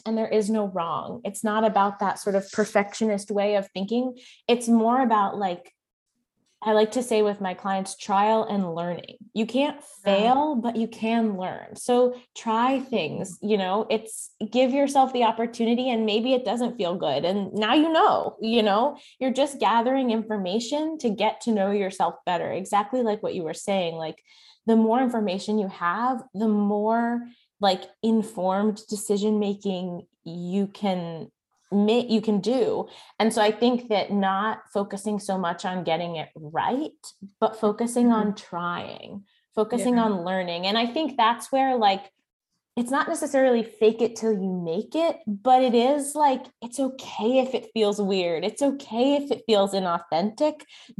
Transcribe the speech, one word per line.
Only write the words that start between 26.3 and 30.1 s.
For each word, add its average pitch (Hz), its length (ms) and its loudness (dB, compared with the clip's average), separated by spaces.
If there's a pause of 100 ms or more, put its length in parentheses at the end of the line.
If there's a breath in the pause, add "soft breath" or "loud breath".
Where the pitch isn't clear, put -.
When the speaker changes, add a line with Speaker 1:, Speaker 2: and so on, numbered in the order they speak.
Speaker 1:
the 220 140 0
more, 214 720 0 (380 loud breath)
like, 185 240 2 (180)
informed 208 840 0
decision-making 202 1160 -2 (180)